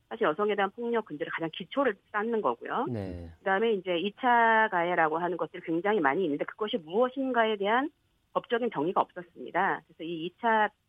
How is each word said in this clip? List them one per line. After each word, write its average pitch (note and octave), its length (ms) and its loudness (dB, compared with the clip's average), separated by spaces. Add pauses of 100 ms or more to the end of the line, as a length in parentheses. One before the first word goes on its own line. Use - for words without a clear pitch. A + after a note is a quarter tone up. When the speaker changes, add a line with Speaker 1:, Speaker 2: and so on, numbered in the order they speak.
Speaker 1:
사실 A3+ 180 -2
여성에 G#3 300 2
대한 G3 160 2
폭력 A#3 320 -2
근절에 D#3 300 -8
가장 D#3+ 180 -4
기초를 B3 440 -2 (180)
쌓는 A3 280 -2
거고요. D3 480 -2
Speaker 2:
네. F2+ 400 -6 (100)
Speaker 1:
그다음에 G3 340 0
이제 F3+ 260 -2
이 G3+ 220 -4
차 A3+ 500 4
가해라고 E3+ 460 2
하는 F3 180 -2
것들이 E3 300 -6
굉장히 F#3 340 0
많이 D3 240 2
있는데 D3 220 -2
그것이 G#3+ 320 -6
무엇인가에 A#3 800 0
대한 A3+ 320 0 (440)
법적인 A#3 380 -2
정의가 E3 300 0
없었습니다. - 840 -4
그래서 - 200 -16
이 E3 220 -6
이 F#3 120 -6
차 A3 300 2 (200)